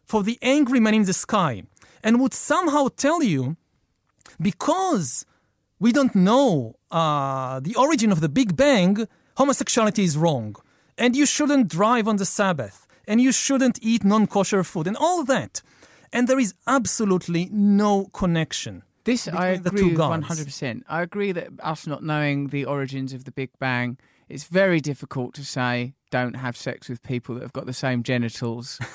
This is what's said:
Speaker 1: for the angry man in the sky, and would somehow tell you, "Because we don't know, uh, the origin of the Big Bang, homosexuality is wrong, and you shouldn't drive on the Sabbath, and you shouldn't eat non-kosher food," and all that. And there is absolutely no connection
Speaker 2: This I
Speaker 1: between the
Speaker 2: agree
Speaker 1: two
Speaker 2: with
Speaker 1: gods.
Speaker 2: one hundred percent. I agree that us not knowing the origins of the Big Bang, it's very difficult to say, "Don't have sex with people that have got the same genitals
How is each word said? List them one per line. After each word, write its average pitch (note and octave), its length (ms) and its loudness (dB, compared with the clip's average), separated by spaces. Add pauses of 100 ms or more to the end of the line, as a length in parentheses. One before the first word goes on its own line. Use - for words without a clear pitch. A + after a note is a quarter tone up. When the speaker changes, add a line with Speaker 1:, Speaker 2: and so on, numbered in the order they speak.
Speaker 1:
for G#3+ 200 -2
the A#3 180 -4
angry C4 380 2
man A3 140 4
in A3 100 4
the F#3+ 80 0
sky, D#3 500 -2 (400)
and A#3 160 2
would C4 160 2
somehow D4 540 2
tell D#4+ 340 0
you, D3 340 0 (840)
"Because C#4 840 -2 (540)
we A3+ 140 2
don't C4+ 220 2
know, F#3 600 4 (160)
uh, C3+ 720 -2
the E3 160 -6
origin B3+ 360 4
of D#3+ 80 2
the D#3+ 80 0
Big F#3 280 0
Bang, G#3+ 500 4 (300)
homosexuality A3+ 680 2
is D3+ 120 0
wrong, C3 400 0 (420)
and A#3+ 160 2
you C#4+ 120 4
shouldn't C#4 420 2
drive G#3+ 400 2
on G#3+ 80 2
the F#3+ 100 0
Sabbath, D#3+ 640 -2 (180)
and A3 140 2
you C4 100 6
shouldn't C4 520 2
eat A3+ 220 0
non-kosher G3 600 2
food," D#3+ 240 -4
and G#3+ 80 -4
all E4+ 280 2
that. G#3 380 -2 (500)
And A#3+ 140 0
there C4 140 2
is G#3 140 0 (120)
absolutely F#3 840 0
no G3+ 600 4
connection D#3+ 720 -4 (220)
Speaker 2:
This A#3 240 -2
I - 20 -8
Speaker 1:
between F3+ 320 -2
the F3 60 -2
Speaker 2:
agree G3+ 120 -2
Speaker 1:
two F#3 100 4
Speaker 2:
with D#3+ 60 0
Speaker 1:
gods. D#3 140 2
Speaker 2:
one D#3+ 120 -2
hundred D#3 240 -8
percent. C3+ 420 -8
I D#3+ 140 -4
agree G3+ 300 -4
that F3 160 -8 (140)
us D#3+ 240 -6
not D3 160 -8
knowing D3 460 -2
the C#3 160 -4
origins C3+ 480 -6
of C3 120 -14
the C3+ 80 -14
Big C3+ 180 -8 (100)
Bang, B2 360 -4 (320)
it's C#3+ 160 -14
very F3+ 360 2
difficult C3+ 540 -8
to C#3+ 100 -14
say, B2 500 -4 (160)
"Don't B2 260 -4
have B2 200 -8
sex - 320 -10
with A#2+ 140 -10
people B2 340 -8
that B2+ 60 -10
have A#2+ 100 -14
got - 140 -10
the C3 60 -10
same B2+ 300 -2
genitals A#2+ 760 -4 (160)